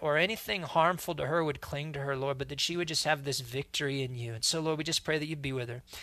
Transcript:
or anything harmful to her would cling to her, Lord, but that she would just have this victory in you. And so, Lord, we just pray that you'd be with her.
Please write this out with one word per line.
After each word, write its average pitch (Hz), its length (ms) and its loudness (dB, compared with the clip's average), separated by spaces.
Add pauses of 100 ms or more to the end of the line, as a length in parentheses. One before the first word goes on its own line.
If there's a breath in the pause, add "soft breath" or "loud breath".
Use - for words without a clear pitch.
or 151 160 4
anything 202 460 0
harmful 170 500 4
to - 120 -2
her 165 160 4
would 147 200 0
cling 147 320 -4
to 143 60 -4
her, 139 180 0
Lord, 135 180 0
but 135 140 -4
that 139 100 -6
she 170 160 0
would 175 60 0
just 165 220 0
have 151 200 2
this 135 140 0
victory 135 640 -2
in 127 140 -4
you. 117 180 -4
And 113 80 -4
so, - 180 2
Lord, 156 160 2
we 151 60 -4
just 160 220 0
pray 156 120 2
that 151 100 0
you'd 156 140 -4
be 135 120 -2
with 127 160 -2
her. 120 140 -8 (200 loud breath)